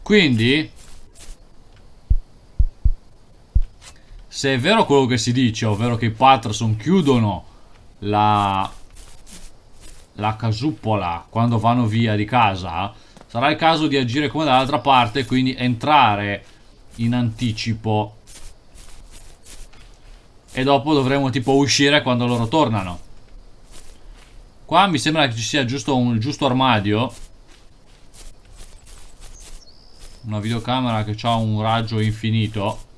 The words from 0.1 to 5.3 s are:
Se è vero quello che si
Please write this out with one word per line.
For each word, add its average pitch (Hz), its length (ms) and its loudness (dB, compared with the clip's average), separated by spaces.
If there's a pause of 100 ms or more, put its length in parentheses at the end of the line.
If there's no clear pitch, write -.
Se - 280 -2
è 127 40 0
vero 190 280 2
quello 139 180 6
che 123 140 0
si 120 140 -2